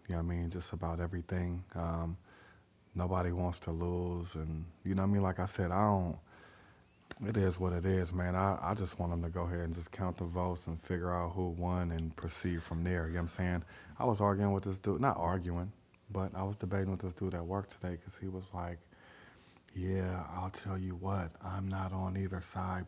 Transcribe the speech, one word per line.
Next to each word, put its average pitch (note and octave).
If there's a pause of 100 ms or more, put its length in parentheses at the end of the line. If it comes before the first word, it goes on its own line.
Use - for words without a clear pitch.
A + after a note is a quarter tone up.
you F2+
know E2
what F2
I -
mean, F2
just F2+
about E2+
everything. F2 (120)
Um, E2+ (760)
nobody F2+
wants F2
to -
lose, F2
and, D#2+ (180)
you F#2+
know F#2+
what G2
I -
mean? G2+
Like F#2
I F#2
said, F#2+
I F#2+
don't, F#2+ (1080)
it G#2+
is F#2+
what F#2
it F2
is, F#2
man. F2+
I, F#2+
I F#2
just G2
want F2
'em E2+
to E2
go F2
ahead F2
and E2+
just E2+
count F2+
the F#2
votes F2+
and E2
figure F2
out F2
who F2+
won F2+
and E2
proceed E2+
from E2
there, F2
you E2
know -
what F2
I'm F2
saying? F2+ (340)
I B2
was G#2+
arguing G2+
with G2
this G2
dude, G2
not C3+
arguing, F2 (400)
but G2
I F#2+
was G2+
debating G2
with F#2
this F#2
dude F#2
at F2
work G2
today F2+
'cause -
he F#2+
was F#2
like, F2 (1000)
"Yeah, F#2 (100)
I'll F#2
tell F#2+
you F#2
what, F#2 (100)
I'm F#2+
not F#2+
on F#2
either F#2+
side, F#2